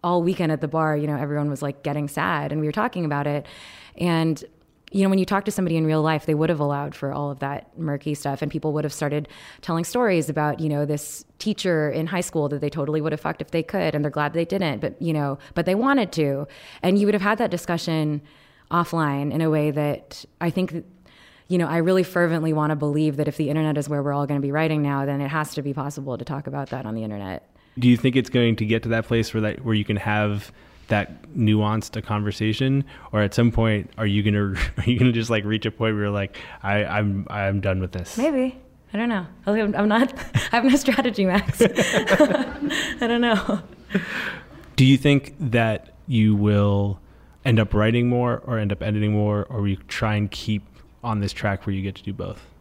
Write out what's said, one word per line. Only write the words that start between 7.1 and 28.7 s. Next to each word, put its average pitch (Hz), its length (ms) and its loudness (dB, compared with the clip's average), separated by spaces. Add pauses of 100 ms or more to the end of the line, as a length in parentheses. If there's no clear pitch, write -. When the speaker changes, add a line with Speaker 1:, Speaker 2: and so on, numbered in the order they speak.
Speaker 1:
all 143 200 -4
of 139 80 -10
that 139 400 -8
murky 147 360 -4
stuff, 139 280 -4
and 147 100 -4
people 156 220 -2
would 151 100 -2
have 143 80 -4
started 147 360 -4 (340)
telling 165 200 -2
stories 180 460 0
about, 151 320 -2
you 156 80 -2
know, 147 160 0
this - 400 -6 (140)
teacher 165 520 0
in 160 160 -2
high 175 140 -2
school 151 300 -2
that 143 100 -4
they 147 80 -2
totally 151 320 -2
would 151 120 -2
have 151 80 -6
fucked 160 200 -6
if - 100 -8
they 165 120 0
could, 170 320 -2
and 147 100 0
they're 143 60 -2
glad 147 240 -2
they 165 100 2
didn't, 165 360 -2
but, - 200 -6
you 165 140 -2
know, 143 240 -2 (160)
but 170 100 -2
they 185 100 2
wanted 240 380 2
to. 143 340 0 (360)
And 190 160 4
you 202 80 4
would 208 80 2
have 190 80 0
had 208 160 0
that 233 120 0
discussion 160 680 -2 (500)
offline 147 640 0
in 151 80 0
a 160 80 2
way 151 220 2
that 147 540 -4 (160)
I 170 100 0
think, 170 340 -4 (640)
you 180 100 2
know, 170 80 2
I 160 120 0
really 185 260 4
fervently 165 480 2
want 151 180 2
to 151 60 0
believe 147 400 0
that 147 100 0
if 147 120 -4
the 151 100 0
internet 151 300 0
is 143 100 -4
where 143 140 -2
we're 143 100 -2
all 143 140 0
gonna 139 140 0
be 139 120 -2
writing 156 300 0
now, 139 240 0
then 143 160 -2
it 139 60 -4
has 151 260 -4
to 147 80 -4
be 139 100 -4
possible 135 460 -6
to - 80 -8
talk 143 200 -6
about 139 240 -6
that 127 160 -8
on 110 80 -6
the 113 80 -6
internet. 101 460 -8 (280)
Speaker 2:
Do 123 120 4
you 123 80 8
think 127 180 2
it's 127 160 2
going 117 260 4
to 110 80 -2
get 113 200 0